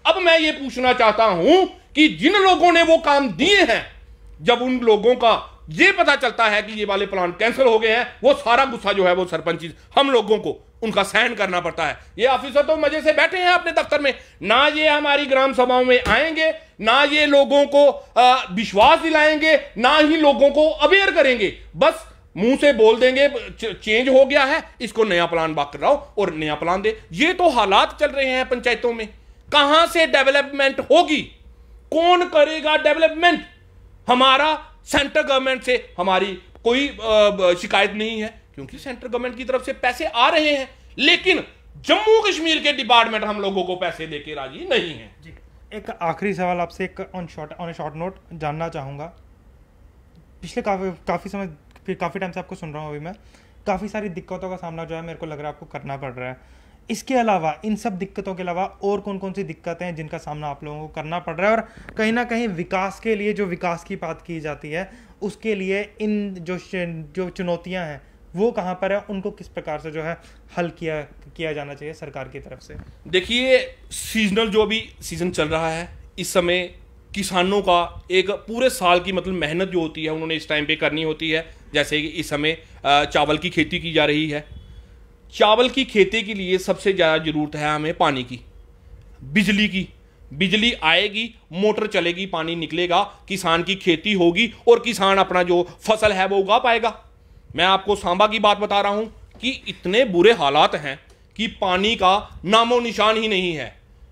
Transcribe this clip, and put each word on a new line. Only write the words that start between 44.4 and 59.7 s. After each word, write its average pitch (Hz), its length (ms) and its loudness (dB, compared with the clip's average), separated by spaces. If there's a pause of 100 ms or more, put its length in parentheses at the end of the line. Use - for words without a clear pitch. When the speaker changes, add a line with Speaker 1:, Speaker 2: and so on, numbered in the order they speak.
Speaker 1:
नहीं 214 260 -2
है। 110 300 -20
Speaker 2:
जी, 160 60 -20 (460)
एक 208 260 -14
आखिरी 175 320 -4
सवाल 180 240 -2
आपसे, 180 260 -6
एक 180 120 -10
on 185 380 -12
short, 151 260 -14
on 170 140 -10
a 170 60 -12
short 156 220 -10
note 175 380 -12
जानना 156 280 -6
चाहूँगा। 143 360 -12 (1400)
पिछले 175 200 -8
काफ़ी, 190 280 -2
काफ़ी 175 400 -6
समय, 196 160 -8 (400)
फिर 190 80 -6
काफ़ी 180 260 -8
टाइम 180 120 -8
से 185 80 -10
आपको 180 140 -12
सुन 160 180 -14
रहा 151 100 -12
हूँ 151 80 -12
अभी 147 140 -12
मैं, 180 80 -12 (540)
काफ़ी 202 220 -4
सारी 214 200 -8
दिक्कतों 180 420 -12
का 185 60 -10
सामना 165 280 -12
जो 160 100 -12
है 165 80 -10
मेरे 165 160 -14
को 165 80 -12
लग 151 120 -12
रहा 147 100 -10
है - 0 -
आपको 147 180 -14
करना 139 300 -12
पड़ 131 160 -10
रहा 127 160 -10
है। - 340 -18 (280)
इसके 247 240 -6
अलावा, 185 500 0
इन 214 120 -4
सब 214 160 -6
दिक्कतों 190 420 -10
के 180 80 -10
अलावा 180 400 -6
और 202 180 -2
कौन 202 180 -8
कौन 190 140 -10
सी 196 100 -8
दिक्कतें 170 440 -10